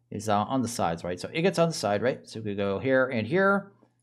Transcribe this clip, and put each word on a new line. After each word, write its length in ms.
Is, 180
uh, 140
on 180
the 60
sides, 360
right? 160
So 140
it 80
gets 180
on 100
the 40
side, 280
right? 260
So 120
we 120
could 60
go 220
here 280
and 200
here. 440